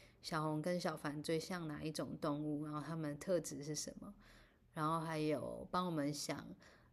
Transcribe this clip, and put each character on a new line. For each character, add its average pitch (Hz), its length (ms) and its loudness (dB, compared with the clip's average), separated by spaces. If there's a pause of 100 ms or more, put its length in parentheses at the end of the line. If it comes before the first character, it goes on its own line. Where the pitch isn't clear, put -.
(200)
小 160 220 0
红 156 180 2
跟 180 180 2
小 170 180 2
凡 151 260 -2
最 156 180 4
像 175 260 -4
哪 147 160 -4
一 156 80 -2
种 156 300 -4
动 147 220 2
物， 151 220 0
然 151 100 -4
后 151 60 0
他 156 140 -4
们 156 160 0
的 147 60 -4
特 170 240 2
质 147 220 -6
是 151 120 -2
什 - 260 -4
么， 202 120 -12 (600)
然 156 120 2
后 160 140 4
还 160 180 0
有 143 520 2
帮 180 160 4
我 180 40 2
们 147 220 4
想， 143 320 -2 (480)